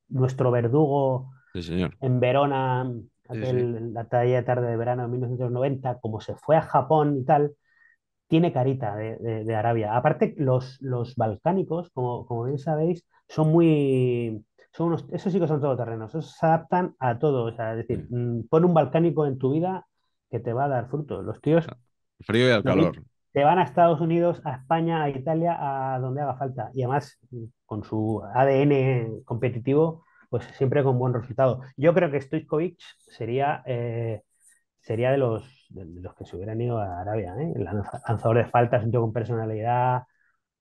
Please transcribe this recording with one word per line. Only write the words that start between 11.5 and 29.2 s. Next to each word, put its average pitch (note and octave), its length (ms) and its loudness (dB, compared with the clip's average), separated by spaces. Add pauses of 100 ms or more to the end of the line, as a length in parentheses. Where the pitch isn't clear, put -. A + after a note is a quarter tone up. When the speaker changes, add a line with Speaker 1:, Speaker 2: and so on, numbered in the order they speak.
Speaker 1:
como, B2 340 -6
como A#2 200 -6
bien C#3 140 -4
sabéis, D#3+ 460 -2 (240)
son D#3 220 2
muy... C3 920 2 (300)
Son E3 140 -2
unos, D#3+ 240 -2
esos F3 200 -4
sí F3+ 80 0
que E3+ 80 2
son D3+ 140 0
todoterrenos, A2+ 500 -2
esos D3+ 260 -8
se - 80 0
adaptan E3 540 0
a B2 200 0
todo. C3+ 260 2
O A#2 100 -4
sea, A2+ 160 -6
es A2+ 60 -6
decir, A2 280 -6
Speaker 2:
Sí. - 40 -18
Speaker 1:
mm, A#2+ 400 -4
pon E3 160 6
un F3+ 80 4
balcánico D#3 520 2
en C3+ 120 -2
tu C3 160 0
vida F3+ 320 -2 (440)
que A#2 100 -6
te A#2 140 -6
va C3 120 0
a - 40 -2
dar C3 200 -2
fruto. C#3 320 -6
Los G2 200 -10
tíos D#3+ 260 2
Speaker 2:
Ah, - 100 -16 (440)
frío A#2 280 4
y - 20 6
al G#2+ 120 4
Speaker 1:
David, E2+ 260 4
Speaker 2:
calor. D#2+ 140 -8 (300)
Speaker 1:
te C#3 100 2
van E3 160 6
a F3+ 40 4
Estados E3+ 380 4
Unidos, E3+ 440 2
a C#3 100 -4
España, E3 480 0
a C#3+ 60 0
Italia, D#3+ 480 -2 (380)
a B2+ 40 -2
donde B2+ 220 -4
haga C3+ 160 -2
falta. B2+ 360 -6
Y B2+ 100 -2
además, C3+ 360 -2 (460)
con G#2 180 -8
su G#2+ 380 -2 (120)
A B2+ 120 4
D C#3 180 4
N C3 600 2